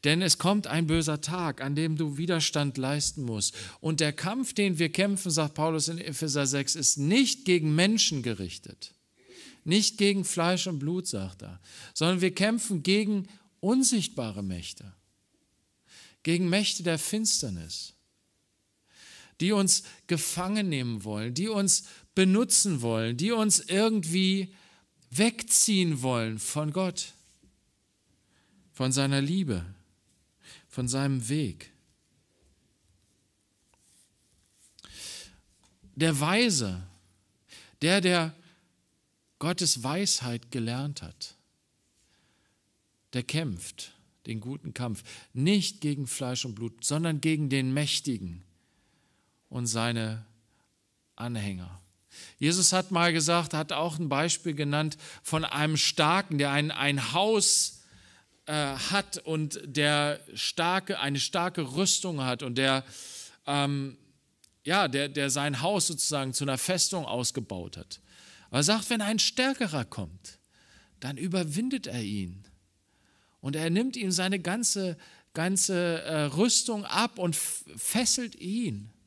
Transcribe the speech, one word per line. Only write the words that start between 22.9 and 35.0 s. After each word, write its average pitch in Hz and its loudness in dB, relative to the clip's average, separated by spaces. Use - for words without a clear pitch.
die 190 0
uns 214 4
irgendwie 190 2
wegziehen 185 2
wollen 113 0
von 151 -2
Gott, 185 -2
von 131 0
seiner 139 2
Liebe, 139 0
von 123 -6
seinem 131 -2
Weg. 135 -4